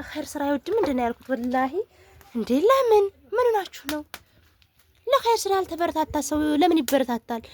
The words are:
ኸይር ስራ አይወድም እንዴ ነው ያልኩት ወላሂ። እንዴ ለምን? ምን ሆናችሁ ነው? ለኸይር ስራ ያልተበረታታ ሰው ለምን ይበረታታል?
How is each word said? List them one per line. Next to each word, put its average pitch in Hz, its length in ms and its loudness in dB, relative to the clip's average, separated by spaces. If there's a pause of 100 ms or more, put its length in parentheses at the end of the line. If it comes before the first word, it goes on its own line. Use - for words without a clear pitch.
ኸይር 302 240 -10
ስራ 294 160 -8
አይወድም 285 340 -2
እንዴ 359 140 2
ነው 254 120 -2
ያልኩት 233 260 -6
ወላሂ። 254 440 -2 (640)
እንዴ 220 140 -4 (120)
ለምን? 466 420 4 (280)
ምን 480 140 2
ሆናችሁ 427 420 -2
ነው? 302 140 -6 (1080)
ለኸይር 466 320 2
ስራ 392 140 -4
ያልተበረታታ 330 680 -2
ሰው 302 180 -2 (160)
ለምን 320 240 4
ይበረታታል? 240 600 -2 (120)